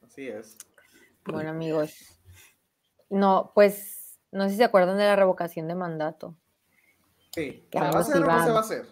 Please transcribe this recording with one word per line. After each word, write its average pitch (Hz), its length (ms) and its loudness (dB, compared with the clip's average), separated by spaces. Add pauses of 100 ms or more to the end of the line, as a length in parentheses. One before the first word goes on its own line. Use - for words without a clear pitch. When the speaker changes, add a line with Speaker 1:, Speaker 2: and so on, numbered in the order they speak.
Speaker 1:
Así 135 220 -18
es. 113 320 -14 (640)
Speaker 2:
Bueno, 156 260 -8
amigos. 160 440 -4 (1160)
No, 196 440 2
pues, - 640 2 (140)
no 196 120 -4
sé 196 60 -2
si 202 60 -6
se 233 80 4
acuerdan 190 340 4
de 208 60 2
la 202 100 4
revocación 180 540 0
de 170 80 -6
mandato. 160 580 -8 (1000)
Speaker 1:
Sí. - 380 -10
Speaker 2:
Que - 80 -4
Speaker 1:
¿Se - 20 0
va 165 60 0
a - 40 0
Speaker 2:
ambos 165 180 2
Speaker 1:
hacer 294 80 0
o 262 40 4
no - 60 2
Speaker 2:
iban. 165 180 4
Speaker 1:
se 240 60 2
va 220 80 2
a 220 40 0
hacer? 165 300 -6